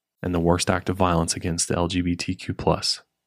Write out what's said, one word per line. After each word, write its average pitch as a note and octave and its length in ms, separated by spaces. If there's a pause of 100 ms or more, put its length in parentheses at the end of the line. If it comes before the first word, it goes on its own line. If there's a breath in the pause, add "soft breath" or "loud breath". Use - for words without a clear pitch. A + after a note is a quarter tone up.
(240)
and F2+ 100
the E2+ 60
worst E2+ 280
act F2+ 220
of F2+ 80
violence F2 380
against F2 320
the - 100
L F2 100
G F2+ 140
B F2 140
T F#2 180
Q - 220
plus - 480 (240)